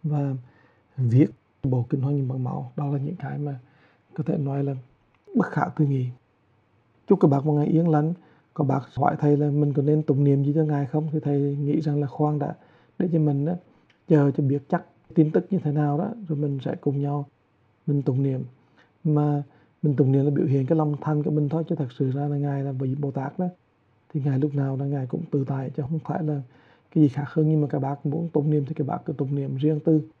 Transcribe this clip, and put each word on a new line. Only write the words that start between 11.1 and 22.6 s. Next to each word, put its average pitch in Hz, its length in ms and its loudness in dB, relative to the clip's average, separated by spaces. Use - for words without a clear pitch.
thì 156 80 -2
thầy 143 360 -2
nghĩ 147 240 -2
rằng 147 200 -2
là 143 60 -2
khoan 151 320 -2
đã, - 160 -4
để 185 140 -2
cho 165 60 2
mình 147 280 2
á, 175 100 -2
chờ 143 220 6
cho 143 140 0
biết 139 240 0
chắc 170 160 -2
tin 156 160 6
tức 175 200 0
như 185 80 0
thế 151 140 -2
nào 147 260 0
đó, - 120 -4
rồi 151 100 -2
mình 143 260 -2
sẽ - 160 -4
cùng 143 220 -2
nhau 143 240 -4
mình 143 160 0
tụng 135 200 0
niệm. 131 220 -2
Mà 147 380 2
mình 147 140 0
tụng 131 160 4
niệm 139 120 4
là 147 60 2
biểu 143 160 0
hiện 135 200 2
cái 160 120 2
lòng 151 220 0
thành 151 220 0
của 147 80 -2
mình 151 180 2
thôi, 165 200 -2
chứ 175 60 0
thật 147 140 -4
sự 131 120 0
ra 143 180 -2
là 147 80 -2
Ngài 143 260 -2